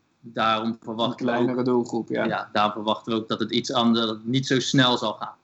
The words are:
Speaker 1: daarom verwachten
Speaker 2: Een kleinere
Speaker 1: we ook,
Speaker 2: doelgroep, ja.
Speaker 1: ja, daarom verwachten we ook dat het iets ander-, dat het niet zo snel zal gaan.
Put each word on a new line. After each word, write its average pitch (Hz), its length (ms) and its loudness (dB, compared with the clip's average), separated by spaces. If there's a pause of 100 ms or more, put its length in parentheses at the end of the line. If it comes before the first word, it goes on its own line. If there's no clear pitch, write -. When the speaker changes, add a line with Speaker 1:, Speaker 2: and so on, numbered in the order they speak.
(200)
Speaker 1:
daarom 113 600 -2
verwachten 117 440 -4
Speaker 2:
Een 120 60 2
kleinere 123 220 2
Speaker 1:
we 123 60 -2
ook, 123 60 -2
Speaker 2:
doelgroep, 120 420 0
ja. 120 160 -2
Speaker 1:
ja, 101 280 -4
daarom 107 200 2
verwachten 107 400 -4
we 113 60 0
ook 110 100 -6
dat 110 120 -4
het 110 100 -4
iets 120 220 -2
ander-, 117 340 4
dat 110 100 -4
het 110 100 -14
niet 131 200 0
zo 135 140 2
snel 123 380 2
zal 110 140 -2
gaan. 107 320 -10